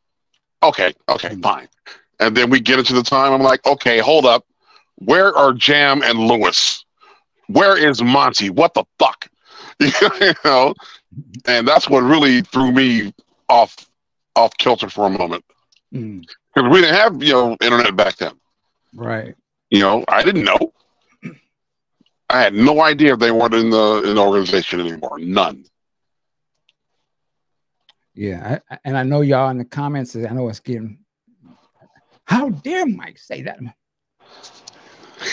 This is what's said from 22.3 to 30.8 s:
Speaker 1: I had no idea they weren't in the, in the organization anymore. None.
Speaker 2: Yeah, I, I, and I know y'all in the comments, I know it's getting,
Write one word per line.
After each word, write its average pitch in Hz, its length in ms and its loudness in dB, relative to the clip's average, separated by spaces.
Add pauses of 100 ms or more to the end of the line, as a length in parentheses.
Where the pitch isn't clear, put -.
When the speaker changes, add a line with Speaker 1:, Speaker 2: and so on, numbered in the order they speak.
Speaker 1:
I 127 100 2
had 101 140 2
no 143 260 4
idea 151 340 4
they 117 160 2
weren't 117 220 0
in 113 160 2
the, 107 380 2
in 104 80 -2
the 104 80 2
organization 95 580 -2
anymore. 82 380 -10
None. 90 480 -4 (2500)
Speaker 2:
Yeah, 101 440 -8 (120)
I, - 40 -16
I, - 100 -20
and 135 120 -6
I 131 60 -4
know 143 200 -2
y'all 135 280 0
in 127 80 -8
the 123 60 -8
comments, 143 520 -10
I 113 40 -10
know 120 280 -6
it's 110 120 -12
getting, 113 380 -12 (1300)